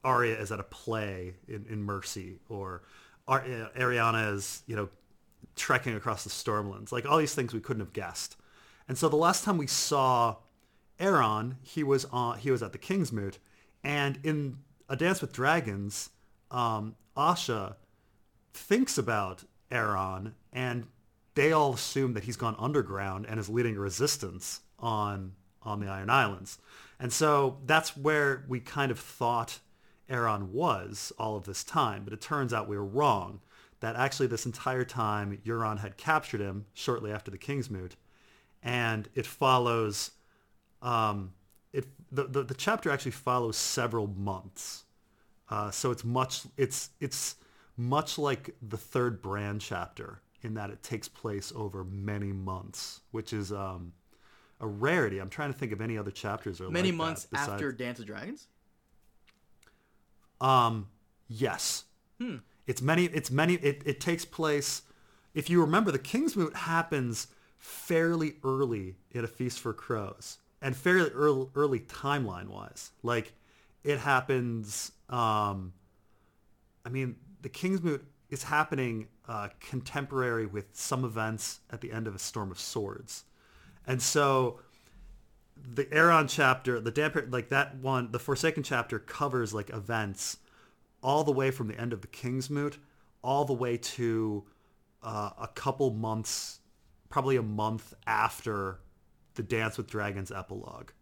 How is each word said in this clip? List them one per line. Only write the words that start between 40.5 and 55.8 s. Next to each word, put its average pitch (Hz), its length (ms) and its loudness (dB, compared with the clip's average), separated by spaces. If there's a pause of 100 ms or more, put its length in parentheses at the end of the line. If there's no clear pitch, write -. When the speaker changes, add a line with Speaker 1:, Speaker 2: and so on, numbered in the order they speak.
Speaker 1:
um, 107 520 0 (400)
it, 135 120 -2 (260)
the, 135 140 0
the, 135 180 0
the 123 100 -8
chapter 208 380 0
actually 135 200 0
follows 120 460 0
several 113 500 0
months. 98 760 -6 (640)
Uh, 104 220 -2
so 127 200 0
it's 117 140 -4
much, 131 380 0 (140)
it's, - 420 0
it's - 360 -4 (400)
much 131 420 0
like 139 440 0
the 110 160 -8
third 120 440 0
Bran 104 380 -2
chapter 101 600 -8 (200)
in 110 140 -6
that 101 140 -6
it 104 140 -14
takes - 240 -8
place 104 480 -6
over 98 280 -6
many 98 480 -4
months, 95 720 -8 (100)
which 110 220 -6
is, 104 180 -4
um, 92 420 -8 (680)
a 113 80 -6
rarity. 107 520 2
I'm 95 100 -8
trying 147 220 -4
to 131 80 -6
think 113 140 -4
of 101 80 -6